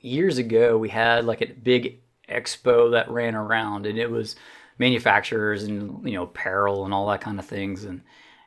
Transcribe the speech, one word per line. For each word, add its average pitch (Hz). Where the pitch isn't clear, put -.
years 143
ago. 117
We 110
had, 117
like, 113
a 117
big 123
expo 120
that 117
ran 117
around, 107
and 107
it 117
was 113
manufacturers 107
and, 104
you 117
know, 90
apparel 98
and 98
all 101
that 98
kind 104
of 95
things. 98
And, 90